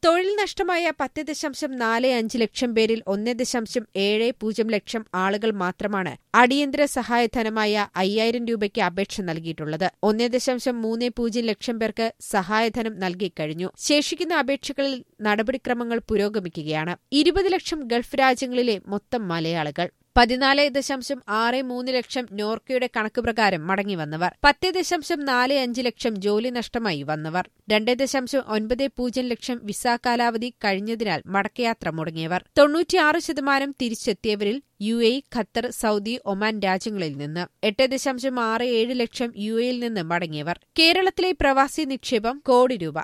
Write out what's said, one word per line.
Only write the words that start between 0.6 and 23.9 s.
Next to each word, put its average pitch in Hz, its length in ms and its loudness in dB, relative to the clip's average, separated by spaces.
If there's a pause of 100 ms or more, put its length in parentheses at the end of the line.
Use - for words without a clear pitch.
പത്ത് 285 300 -6
ദശാംശം 285 540 -6
നാല് 233 360 2
അഞ്ച് 226 260 0
ലക്ഷം 233 360 0
പേരിൽ 226 340 2
ഒന്നേ 208 260 0
ദശാംശം 233 500 -2 (120)
ഏഴ് 208 380 2
പൂജ്യം 220 360 -2
ലക്ഷം 220 340 -2 (100)
ആളുകൾ 202 380 0
മാത്രമാണ് 190 640 -2 (220)
അടിയന്തര 277 540 6
സഹായധനമായ 220 840 0 (220)
അയ്യായിരം 220 500 2
രൂപയ്ക്ക് 220 360 -2
അപേക്ഷ 190 400 -2
നൽകിയിട്ടുള്ളത്. 160 680 -4 (160)
ഒന്നേ 214 240 2
ദശാംശം 247 540 0
മൂന്ന് 226 340 -2
പൂജ്യം 233 300 -2
ലക്ഷം 226 320 -4
പേർക്ക് 220 300 -2 (220)
സഹായധനം 220 680 0
നൽകിക്കഴിഞ്ഞു. 175 680 -4 (100)
ശേഷിക്കുന്ന 311 560 0
അപേക്ഷകളിൽ 277 600 -2 (280)
നടപടിക്രമങ്ങൾ 233 800 0
പുരോഗമിക്കുകയാണ്. 180 920 -2 (160)
ഇരുപത് 339 400 4
ലക്ഷം 339 360 -2
ഗൾഫ് 233 300 -2
രാജ്യങ്ങളിലെ 247 680 2
മൊത്തം 202 420 -4
മലയാളികൾ. 165 600 -2 (280)
പതിനാല് 254 540 4
ദശാംശം 269 500 -4 (120)
ആറ് 233 320 0
മൂന്ന് 247 280 -4
ലക്ഷം 247 400 -2
നോർക്കയുടെ 220 560 -2
കണക്ക് 220 340 -2
പ്രകാരം 220 420 2
മടങ്ങിവന്നവർ. 175 760 -2